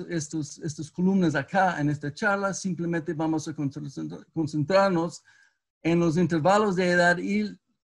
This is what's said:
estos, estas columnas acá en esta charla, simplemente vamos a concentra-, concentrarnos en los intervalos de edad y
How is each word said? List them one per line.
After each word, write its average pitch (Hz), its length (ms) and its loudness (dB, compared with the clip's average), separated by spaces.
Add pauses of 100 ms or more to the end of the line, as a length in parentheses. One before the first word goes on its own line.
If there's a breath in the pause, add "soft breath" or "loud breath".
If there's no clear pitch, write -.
estos, 160 520 -6
estas 151 320 -10
columnas 180 420 2
acá 180 460 0
en 190 100 0
esta 147 240 -6
charla, 196 400 -2
simplemente 170 600 -4
vamos 160 340 -2
a 160 60 -8
concentra-, 151 800 -8
concentrarnos 165 920 0 (580 soft breath)
en 170 180 2
los 165 160 2
intervalos 180 600 2
de 180 120 2
edad 175 300 4
y 196 400 -2 (260)